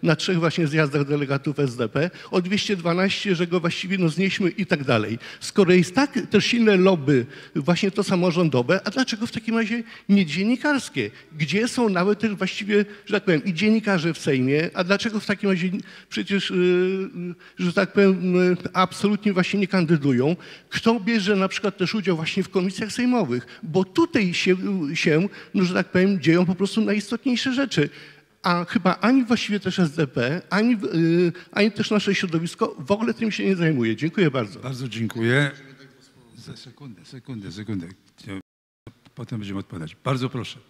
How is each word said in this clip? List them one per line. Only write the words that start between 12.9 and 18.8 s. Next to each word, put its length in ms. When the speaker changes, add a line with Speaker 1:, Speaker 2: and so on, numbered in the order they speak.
Speaker 1:
że 80
tak 100
powiem, 200
i 100
dziennikarze 600
w 40
Sejmie, 560
a 100
dlaczego 360
w 60
takim 240
razie 200
przecież, 420
y, 40
y, 40
że 80
tak 200
powiem, 440
y, 200
absolutnie 600